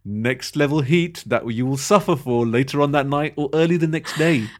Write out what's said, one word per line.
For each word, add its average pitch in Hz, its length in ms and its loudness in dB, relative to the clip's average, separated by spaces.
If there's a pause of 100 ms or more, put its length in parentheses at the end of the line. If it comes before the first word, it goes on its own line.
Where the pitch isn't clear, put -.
next 110 540 -4
level 147 240 2
heat 170 460 0
that 113 260 -2
you 123 140 -2
will 135 100 -2
suffer 175 400 2
for 120 300 0
later 135 340 0
on 143 120 2
that 139 140 2
night 143 300 -2
or 143 160 -4
early 165 240 2
the 165 100 0
next 156 300 -6
day. 151 300 2 (140)